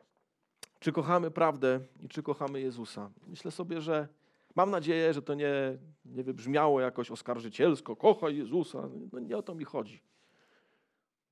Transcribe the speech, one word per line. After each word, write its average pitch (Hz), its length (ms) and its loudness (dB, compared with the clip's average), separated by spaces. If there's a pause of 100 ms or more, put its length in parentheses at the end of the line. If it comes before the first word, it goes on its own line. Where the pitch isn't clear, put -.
(800)
czy 151 140 0
kochamy 165 380 2
prawdę 135 500 2 (200)
i - 80 -12
czy 151 140 -8
kochamy 139 380 -4
Jezusa? 117 500 -8 (160)
Myślę 175 240 -12
sobie, 170 300 -6
że 151 280 0 (460)
mam 190 160 4
nadzieję, 165 440 2
że 143 80 -4
to 143 120 -4
nie, 139 440 0 (260)
nie 127 200 -8
wybrzmiało 135 560 2
jakoś 123 300 -2
oskarżycielsko: 117 840 0
„Kochaj 170 400 4
Jezusa”. 139 520 -2 (240)
No, 127 80 -10
nie - 160 -6
o 208 60 -4
to 180 120 -12
mi 160 100 -8
chodzi. 110 380 -8 (1300)